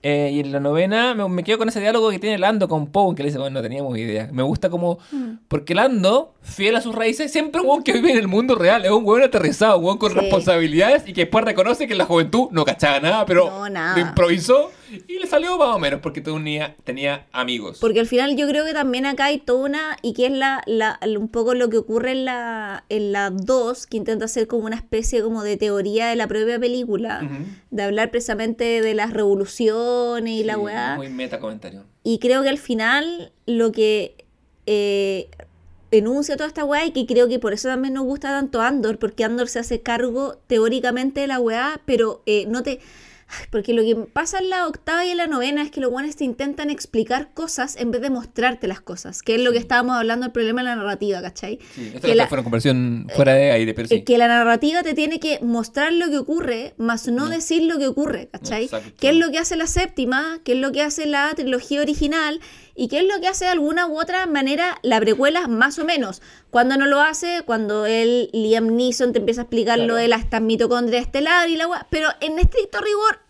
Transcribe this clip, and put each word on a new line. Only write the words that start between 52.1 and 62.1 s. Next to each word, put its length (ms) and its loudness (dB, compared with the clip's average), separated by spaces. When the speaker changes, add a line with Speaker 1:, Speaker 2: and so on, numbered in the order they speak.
Speaker 2:
la, 120 6
Speaker 1:
fue 100 -2
una 60 -2
conversación 720 0
fuera 180 6
de 180 6
aire, 220 2
pero 140 -6
Speaker 2:
eh, 20 -12
Speaker 1:
sí. 140 4
Speaker 2:
que 160 4
la 80 6
narrativa 560 4
te 100 -2
tiene 260 -2
que 220 -2
mostrar 500 0
lo 200 2
que 80 0
ocurre, 580 -4
más 300 -2
no 180 0
Speaker 1:
No. 40 -4
Speaker 2:
decir 340 0
lo 160 0
que 80 0
ocurre, 440 -2
¿cachai? 340 -6
Speaker 1:
Exacto. 340 -10
Speaker 2:
¿Qué 100 2
es 60 4
lo 160 4
que 80 -2
hace 160 -4
la 100 -2
séptima? 760 -2
¿Qué 80 -4
es 80 2
lo 120 -2
que 120 0
hace 240 -4
la 280 0
trilogía 460 -2
original? 580 0